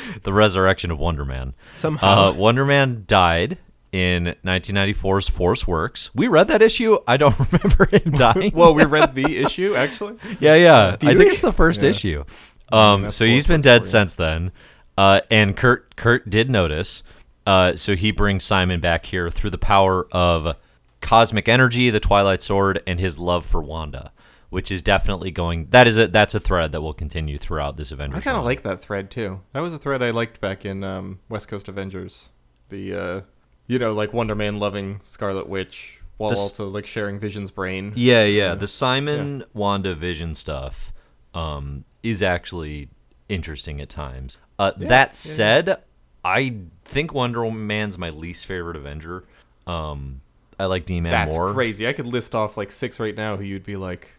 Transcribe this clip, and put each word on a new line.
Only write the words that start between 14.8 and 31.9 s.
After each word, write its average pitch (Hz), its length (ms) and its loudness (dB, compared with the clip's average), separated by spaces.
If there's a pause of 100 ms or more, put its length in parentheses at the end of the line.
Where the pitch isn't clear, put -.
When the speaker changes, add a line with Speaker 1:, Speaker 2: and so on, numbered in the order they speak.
Speaker 1:
Uh, 98 240 6 (100)
and 107 260 4
Kurt, - 380 0
Kurt 117 340 0
did 113 200 2
notice. 87 520 -2 (460)
Uh, 92 280 4
so 98 200 -2
he 104 160 0
brings 101 320 0
Simon 92 360 0
back 85 260 -2
here 87 260 -4
through - 180 -4
the 92 80 -6
power 95 540 2
of 85 440 0 (460)
cosmic 113 480 2
energy, 123 400 2
the 107 100 0
Twilight 98 420 2
Sword, 98 440 0
and 90 140 -4
his 87 180 -4
love 87 280 -2
for 85 160 0
Wanda, 73 500 -12 (400)
which 92 180 -6
is 95 140 -6
definitely 95 480 0
going. 85 400 -6
That 123 160 8
is 110 100 4
a, 110 100 6
that's 104 280 2
a 101 40 -2
thread 82 340 -2
that 80 80 -6
will 78 120 -8
continue 73 460 -8
throughout 71 380 -6
this 73 140 -12
Avengers 71 280 -10
Speaker 3:
I - 20 -8
kinda 254 160 -4
Speaker 1:
run. 131 80 -4
Speaker 3:
like 127 160 -4
that 95 220 -8
thread 98 260 -8
too. 95 300 -10 (140)
That 139 80 -6
was 170 120 -8
a 147 60 -14
thread 135 240 -4
I 117 80 0
liked 117 280 -6
back 98 260 -8
in, 98 180 -8
um, 95 360 -10 (100)
West 107 180 -10
Coast 98 200 -14
Avengers. 95 600 -14 (400)